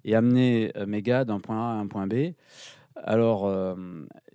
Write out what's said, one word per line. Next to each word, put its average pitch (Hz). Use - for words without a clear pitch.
et 107
amener, 120
euh, 101
mes 104
gars 123
d'un 104
point 110
A 117
à -
un 107
point 98
B. 135
Alors, 110
euh, 95